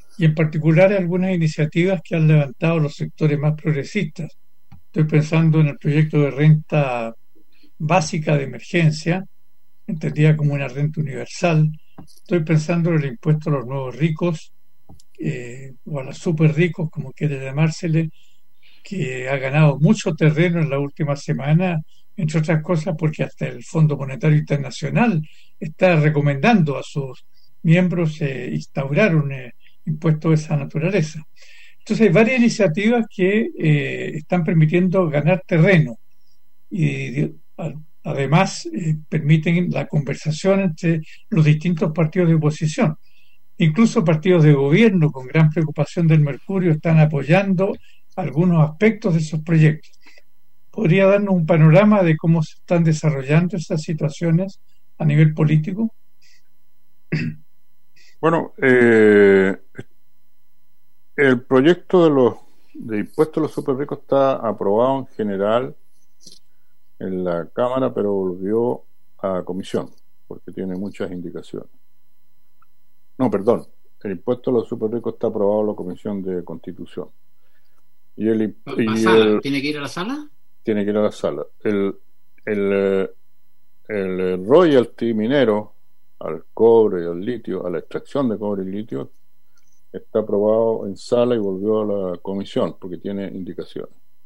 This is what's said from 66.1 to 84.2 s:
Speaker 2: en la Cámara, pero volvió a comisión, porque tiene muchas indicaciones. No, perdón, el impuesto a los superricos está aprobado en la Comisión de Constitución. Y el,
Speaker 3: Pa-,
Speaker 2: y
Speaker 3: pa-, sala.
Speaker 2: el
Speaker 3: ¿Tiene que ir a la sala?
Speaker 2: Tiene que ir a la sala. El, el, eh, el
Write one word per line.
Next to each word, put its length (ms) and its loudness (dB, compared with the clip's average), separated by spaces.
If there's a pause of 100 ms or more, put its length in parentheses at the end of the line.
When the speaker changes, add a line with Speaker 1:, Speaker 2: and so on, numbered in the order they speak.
Speaker 2:
en 260 -6
la 280 -4
Cámara, 400 -2
pero 200 -2
volvió 720 -2 (360)
a 260 -4
comisión, 460 -6 (360)
porque 260 -16
tiene 240 -8
muchas 340 -8
indicaciones. 580 -12 (1500)
No, 120 2
perdón, 360 2 (360)
el 100 -6
impuesto 380 -4
a 40 0
los 140 0
superricos 460 -6
está 120 -6
aprobado 340 0
en 60 0
la 80 -4
Comisión 480 -8
de 220 -6
Constitución. 640 -12 (1080)
Y 120 -2
el, 260 0
Speaker 3:
Pa-, 240 -12
Speaker 2:
y 80 0
Speaker 3:
pa-, 100 0
sala. 280 6
Speaker 2:
el 160 2
Speaker 3:
¿Tiene 200 -4
que 80 -4
ir 100 -6
a 40 -8
la 60 -8
sala? 400 -8 (340)
Speaker 2:
Tiene 220 -2
que 60 -2
ir 60 0
a 60 2
la 100 0
sala. 320 -6 (160)
El, 340 0 (500)
el, 280 -2
eh, 380 2 (800)
el 580 -2